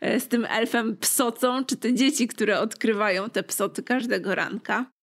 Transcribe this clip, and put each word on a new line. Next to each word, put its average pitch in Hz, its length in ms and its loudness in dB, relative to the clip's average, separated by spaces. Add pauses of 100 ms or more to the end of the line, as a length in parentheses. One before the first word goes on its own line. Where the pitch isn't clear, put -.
e, 220 200 2
z - 80 -6
tym 233 220 2
elfem 226 460 0
psocą, 254 680 0
czy 262 120 -4
te 240 180 0
dzieci, 254 340 2
które 202 320 0
odkrywają 208 680 0
te 196 120 -2
psoty 202 400 -4
każdego 208 520 0
ranka. 202 560 -2 (120)